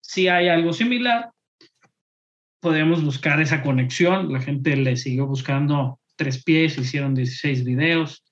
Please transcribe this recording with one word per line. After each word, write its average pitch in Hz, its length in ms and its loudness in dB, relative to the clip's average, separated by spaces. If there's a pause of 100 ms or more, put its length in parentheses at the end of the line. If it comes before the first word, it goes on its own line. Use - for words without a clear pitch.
sí 185 260 0
hay 180 200 4
algo 170 260 2
similar. 240 560 0 (1300)
Podemos 160 420 2
buscar 147 380 0
esa 147 200 0
conexión, 147 720 0
la 131 100 -2
gente 139 340 -2
le 131 200 2
siguió 135 320 -2
buscando 139 720 -2 (160)
tres 135 280 -4
pies, 160 340 2
hicieron 135 360 -2
dieciséis 127 500 -2
videos 151 680 -2